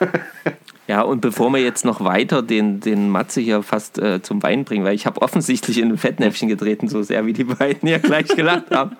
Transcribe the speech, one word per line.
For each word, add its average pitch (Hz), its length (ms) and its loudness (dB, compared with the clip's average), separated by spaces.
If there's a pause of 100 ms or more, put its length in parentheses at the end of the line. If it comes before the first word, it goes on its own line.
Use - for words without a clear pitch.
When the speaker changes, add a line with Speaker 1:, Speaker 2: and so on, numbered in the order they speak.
Speaker 1:
<laughs> 180 80 0 (760)
Speaker 2:
Ja, 104 160 2
und 123 180 -2
bevor 120 300 2
wir 135 80 2
jetzt 123 260 0
noch 107 180 0
weiter 117 380 2
den, 107 380 0
den 101 320 0
Matze 95 300 -2
hier 110 200 0
fast, - 380 -4
äh, 92 240 0
zum 101 180 -4
Wein 131 240 0
bringen, 101 200 -2
weil 101 100 2
ich 104 100 -4
hab 110 160 0
offensichtlich - 560 0
in 113 140 4
ein 107 80 0
Fettnäpfchen 110 500 0
getreten, 107 380 -2
so 107 160 -2
sehr 110 240 -2
wie 113 60 0
die 127 100 -2
beiden 139 440 -2
hier 160 120 2
gleich 156 300 2
gelacht - 420 2
haben. - 280 0